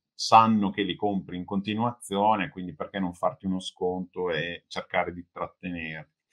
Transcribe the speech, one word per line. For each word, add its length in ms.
sanno 560
che 120
li 140
compri 400
in 80
continuazione, 1040
quindi 240
perché 240
non 160
farti 320
uno 140
sconto 680
e 380
cercare 460
di 160
trattenerli? 840